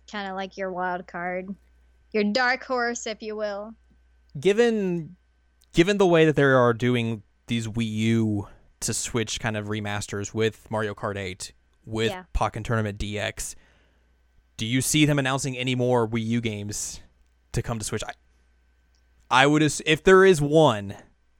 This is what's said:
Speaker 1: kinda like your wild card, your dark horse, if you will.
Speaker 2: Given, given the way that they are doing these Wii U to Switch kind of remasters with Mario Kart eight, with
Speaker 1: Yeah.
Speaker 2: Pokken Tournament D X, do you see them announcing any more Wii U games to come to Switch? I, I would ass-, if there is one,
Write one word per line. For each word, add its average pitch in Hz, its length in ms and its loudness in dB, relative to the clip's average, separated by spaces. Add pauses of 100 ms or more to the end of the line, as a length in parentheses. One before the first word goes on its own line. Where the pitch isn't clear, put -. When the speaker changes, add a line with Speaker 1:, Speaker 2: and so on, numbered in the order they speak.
Speaker 1:
kinda 196 280 -10
like 196 220 -10
your 190 160 -6
wild 180 340 -6
card, 185 480 -8 (580)
your 214 120 0
dark 247 400 0
horse, 240 420 -4
if 214 160 -10
you 214 140 -10
will. 208 380 -8 (640)
Speaker 2:
Given, 190 800 0 (580)
given 190 240 4
the 196 80 6
way 165 180 6
that 151 120 4
they 143 60 4
are 127 300 6
doing 117 500 -2 (240)
these 117 220 -2
Wii 113 220 -2
U 110 580 0 (320)
to 113 140 -4
Switch - 460 -4
kind 110 160 -4
of 104 100 -6
remasters 104 680 -6
with 110 360 -2
Mario 107 240 -4
Kart 101 220 -6
eight, 95 360 -10 (320)
with 113 260 -2
Speaker 1:
Yeah. 185 140 -8 (100)
Speaker 2:
Pokken 110 300 -2
Tournament 107 320 -2
D 104 220 -8
X, - 360 -8 (1040)
do 113 80 -8
you 123 160 0
see 151 240 4
them 143 140 2
announcing 131 400 -2
any 127 160 -2
more 123 340 2
Wii 113 160 -2
U 117 160 0
games 104 600 -8 (520)
to 120 100 -4
come 117 160 -6
to 104 60 -8
Switch? - 180 -8
I, - 100 -12 (1300)
I 139 40 6
would 151 160 4
ass-, 151 220 0
if 151 180 0
there 190 220 8
is 185 160 6
one, 139 540 2 (460)